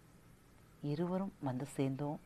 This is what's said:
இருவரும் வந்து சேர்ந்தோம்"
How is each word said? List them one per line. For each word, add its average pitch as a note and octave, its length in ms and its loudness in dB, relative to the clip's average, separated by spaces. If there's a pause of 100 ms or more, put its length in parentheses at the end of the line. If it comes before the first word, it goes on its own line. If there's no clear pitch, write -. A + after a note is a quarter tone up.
(840)
இருவரும் F3 580 0
வந்து C3 240 0
சேர்ந்தோம்" C#3 600 0